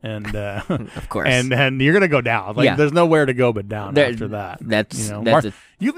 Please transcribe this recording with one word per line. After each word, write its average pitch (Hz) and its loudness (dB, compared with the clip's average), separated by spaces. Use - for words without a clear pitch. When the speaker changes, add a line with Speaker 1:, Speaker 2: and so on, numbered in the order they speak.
Speaker 1:
and, 104 -8
uh, 101 -6
<laughs> - -20
Speaker 2:
Of - -6
course. 95 -4
Speaker 1:
and, 127 0
and 135 0
you're 143 6
gonna 196 4
go 147 2
down. 110 -2
Like, 123 4
Speaker 2:
Yeah. 107 4
Speaker 1:
there's 147 4
nowhere 160 4
to 131 0
go 123 2
but 101 -6
down 107 -8
Speaker 2:
There, 143 4
Speaker 1:
after 110 -6
that. 98 -10
Speaker 2:
that's, 107 -4
Speaker 1:
You 104 -8
know, 104 -8
Speaker 2:
that's 127 4
Speaker 1:
Mar-, 104 -6
Speaker 2:
a - -14
Speaker 1:
you, 277 0